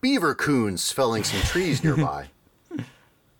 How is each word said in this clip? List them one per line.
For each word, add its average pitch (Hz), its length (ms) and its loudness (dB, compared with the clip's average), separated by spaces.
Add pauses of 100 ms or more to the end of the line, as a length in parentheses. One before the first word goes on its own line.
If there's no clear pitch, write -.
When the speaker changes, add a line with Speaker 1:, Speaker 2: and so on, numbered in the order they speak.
Speaker 1:
beaver 233 340 2
coons 113 560 0
felling 113 320 0
some 98 180 -2
trees 170 420 0
Speaker 2:
<laughs> - 0 -
Speaker 1:
nearby. 143 460 0 (1120)